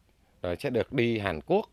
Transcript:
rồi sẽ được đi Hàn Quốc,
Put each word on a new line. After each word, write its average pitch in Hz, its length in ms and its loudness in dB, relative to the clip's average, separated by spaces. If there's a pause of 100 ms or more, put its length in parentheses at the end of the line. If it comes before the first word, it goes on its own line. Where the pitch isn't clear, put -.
(420)
rồi 87 160 -2
sẽ 139 120 -2
được 113 220 0
đi 120 260 2
Hàn 98 280 -2
Quốc, 202 260 2